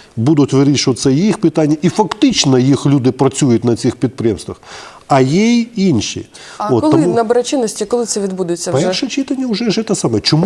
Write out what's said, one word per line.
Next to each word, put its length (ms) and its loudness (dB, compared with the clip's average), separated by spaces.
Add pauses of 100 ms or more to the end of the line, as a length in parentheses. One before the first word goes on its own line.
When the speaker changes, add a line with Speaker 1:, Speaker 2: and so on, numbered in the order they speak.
(160)
Speaker 1:
будуть 360 2
вирішуватися 580 2
їх 280 0
питання, 440 0
і 60 0
фактично 720 2
їх 280 2
люди 260 2
працюють 520 0
на 120 2
цих 200 -2
підприємствах, 600 -4 (520)
а 120 4
є 260 2
й 300 2
інші. 500 0 (320)
Speaker 2:
А 160 0
Speaker 1:
От, 60 4
Speaker 2:
коли 120 2 (100)
Speaker 1:
тому 120 0
Speaker 2:
набере 280 2
чинності, 420 -4
коли 220 -2
це 140 -6
відбудеться 520 -4
вже? 140 0
Speaker 1:
Перше 200 -2
читання 400 -6
вже 240 -2
ж 120 -2
те 120 -4
саме. 260 -2
Чому 260 2